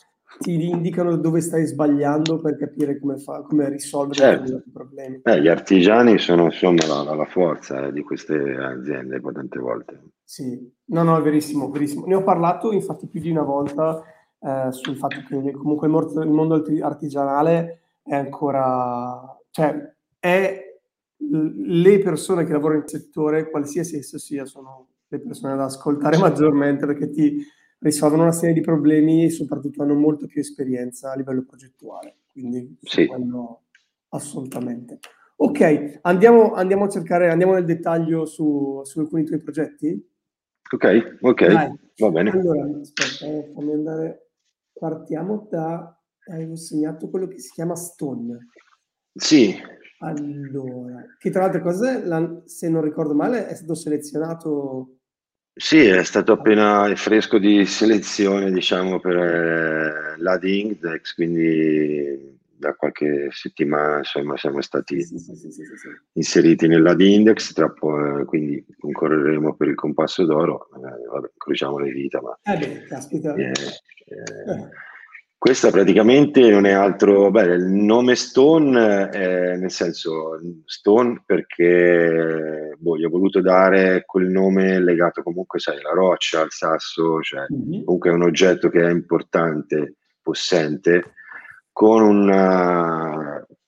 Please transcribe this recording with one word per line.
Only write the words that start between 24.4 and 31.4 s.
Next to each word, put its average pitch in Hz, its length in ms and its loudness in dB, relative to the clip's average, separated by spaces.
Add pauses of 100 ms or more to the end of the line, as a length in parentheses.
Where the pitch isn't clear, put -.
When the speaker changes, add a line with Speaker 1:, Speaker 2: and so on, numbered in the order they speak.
Speaker 1:
sono 131 440 -20 (200)
le 143 120 -10
persone 135 360 -8
da 135 80 -4
ascoltare 143 520 -2
<laughs> - 20 4
maggiormente, 143 680 2
perché 143 240 -6
ti 147 320 -2 (360)
risolvono 156 440 2
una 170 100 4
serie 170 220 0
di 160 80 0
problemi 156 640 2
e 156 60 2
soprattutto 143 520 -8
hanno 143 120 0
molto 147 320 0
più 147 140 -8
esperienza 131 720 -8
a 131 40 -10
livello 131 280 -6